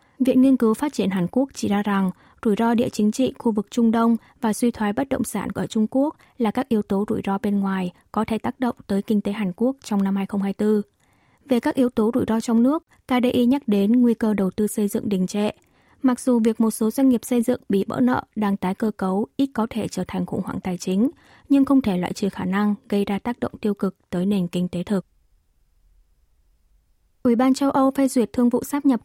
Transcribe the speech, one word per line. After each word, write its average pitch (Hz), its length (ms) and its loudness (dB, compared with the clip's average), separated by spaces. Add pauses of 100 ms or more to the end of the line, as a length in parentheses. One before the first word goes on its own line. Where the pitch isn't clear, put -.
(180)
Viện 254 240 4
Nghiên 269 140 6
cứu 220 180 4
Phát 294 180 -4
triển 196 180 -2
Hàn 185 160 -2
Quốc 269 280 -2
chỉ - 140 -4
ra 202 140 0
rằng 196 280 0 (340)
rủi 214 140 2
ro 233 160 2
địa 233 140 0
chính 214 240 0
trị 254 260 0
khu 233 140 -2
vực 208 180 -4
Trung 233 200 2
Đông 233 260 2 (240)
và 220 120 0
suy 240 180 0
thoái 208 220 -2
bất 269 160 -2
động - 160 -2
sản - 300 -6
ở 185 120 -4
Trung 214 240 -2
Quốc 277 260 0 (220)
là 220 120 0
các - 180 -4
yếu 214 140 0
tố 202 260 -2
rủi 202 180 -4
ro 196 120 -2
bên 202 220 -2
ngoài 190 320 -2 (200)
có 220 120 -2
thể 220 140 -4
tác - 220 -8
động 240 160 -2 (100)
tới 202 160 -2
kinh 214 180 0
tế 202 120 -4
Hàn 202 240 -4
Quốc 262 280 -2
trong 202 180 0
năm 196 140 0
hai 196 100 -2
không 202 160 -4
hai 196 100 -2
tư. 208 300 0 (680)
Về 240 120 2
các 294 140 -2
yếu 254 160 2
tố 220 240 0
rủi 233 140 0
ro 226 120 0
trong 233 220 0
nước, 294 220 0 (220)
K - 40 -4
D 247 220 2
I 240 140 2
nhắc 277 220 2
đến 208 340 4
nguy 233 120 4
cơ 214 200 0
đầu 196 160 0
tư 208 160 -2
xây 208 220 -2
dựng 220 200 -4
đình 185 180 0
trệ. 208 240 -2 (520)
Mặc 269 180 2
dù 247 180 2
việc 220 220 2
một 220 100 2
số 220 200 -2
doanh 269 180 2
nghiệp 247 160 2
xây 240 180 0
dựng 247 260 0
bị 190 200 2
vỡ - 120 -4
nợ 254 220 2 (140)
đang 202 200 0
tái 185 180 -2
cơ 220 160 -2
cấu 196 360 -2 (100)
ít 277 180 0
có 220 160 0
thể 208 180 -4
trở 185 200 -6
thành 180 180 -4
khủng - 180 -4
hoảng - 160 -8
tài 180 180 -6
chính, 202 320 0 (380)
nhưng 277 160 6
không 269 180 4
thể 190 160 0
loại 180 140 -4
trừ 196 160 -4
khả - 160 -6
năng 202 300 0 (140)
gây 202 160 0
ra 196 140 -2
tác 240 220 -6
động - 200 -4
tiêu 208 140 -2
cực 190 220 -4 (140)
tới 180 160 -2
nền 196 220 0
kinh 180 200 -2
tế 175 140 -6
thực. 190 240 -2 (2250)
Ủy 233 140 2
ban 262 180 4
châu 277 160 0
Âu 269 200 2
phê 269 180 0
duyệt 247 240 0
thương 240 160 2
vụ 240 160 -2
sáp 285 220 -2
nhập 262 180 2